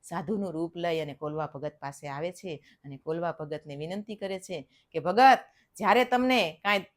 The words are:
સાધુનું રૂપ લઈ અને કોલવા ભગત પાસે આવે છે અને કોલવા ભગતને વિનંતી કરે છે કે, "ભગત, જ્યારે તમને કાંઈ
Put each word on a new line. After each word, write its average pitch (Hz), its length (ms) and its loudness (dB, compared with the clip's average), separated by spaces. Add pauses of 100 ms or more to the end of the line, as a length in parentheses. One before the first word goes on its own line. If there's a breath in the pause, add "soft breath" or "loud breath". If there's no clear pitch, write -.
સાધુનું 170 480 -4
રૂપ 165 260 -4
લઈ 170 220 0
અને 147 140 -6
કોલવા 151 340 -6
ભગત 147 340 -8
પાસે 139 260 -10
આવે 143 240 -6
છે 180 320 -10 (200 soft breath)
અને 139 140 -14
કોલવા 165 340 -4
ભગતને 151 440 -10
વિનંતી 190 400 -8
કરે 190 240 -6
છે 175 280 -10 (240 soft breath)
કે, 160 80 -2
"ભગત, 220 400 8 (380 soft breath)
જ્યારે 214 280 4
તમને 247 580 2
કાંઈ 202 220 0 (120)